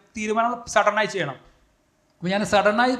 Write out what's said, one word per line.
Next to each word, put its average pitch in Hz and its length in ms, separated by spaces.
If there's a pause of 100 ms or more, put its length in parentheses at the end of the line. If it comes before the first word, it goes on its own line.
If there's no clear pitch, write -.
(180)
തീരുമാനങ്ങൾ 226 500
സഡനായി 208 380
ചെയ്യണം. 156 320 (800)
അപ്പൊ 170 100
ഞാൻ 202 180
സഡനായി 214 540